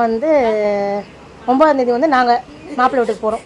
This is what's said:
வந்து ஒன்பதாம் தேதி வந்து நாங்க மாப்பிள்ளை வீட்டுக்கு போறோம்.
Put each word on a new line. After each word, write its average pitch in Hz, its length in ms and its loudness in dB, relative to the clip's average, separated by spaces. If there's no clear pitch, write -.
வந்து 226 240 -2
ஒன்பதாம் 285 280 4
தேதி 247 160 0
வந்து 285 200 0
நாங்க 247 160 2
மாப்பிள்ளை 247 240 0
வீட்டுக்கு 220 220 -4
போறோம். 214 220 -4